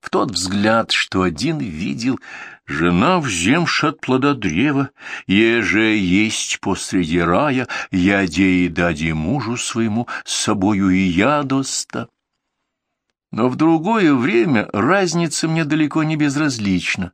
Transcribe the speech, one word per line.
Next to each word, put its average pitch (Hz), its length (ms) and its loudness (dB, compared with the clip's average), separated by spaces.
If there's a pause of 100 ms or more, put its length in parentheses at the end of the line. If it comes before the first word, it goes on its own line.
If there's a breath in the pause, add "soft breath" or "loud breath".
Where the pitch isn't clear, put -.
В - 80 -14
тот 107 220 -2
взгляд, 101 580 0
что - 320 -2
один 95 360 -2
видел: 113 600 -4 (480 loud breath)
«Жена 87 540 2
вземши 135 640 0
от 151 140 -4
плода 135 340 0
древа, 131 560 -2 (360 loud breath)
еже 110 720 2
есть 101 640 0
посреди 87 600 -2
рая, 127 480 0 (220 loud breath)
яде 92 760 2
и 87 40 0
даде 82 460 -2
мужу 110 420 -4
своему, 113 520 -4 (160 loud breath)
с - 100 -8
собою 98 560 2
и 92 80 4
я 98 460 2
доста». 135 640 -4 (1200)
Но 120 180 0
в 127 80 -2
другое 165 580 2
время 131 580 2
разница 165 760 0
мне 160 160 0
далеко 151 380 0
не 156 140 0
безразлична. 117 960 -2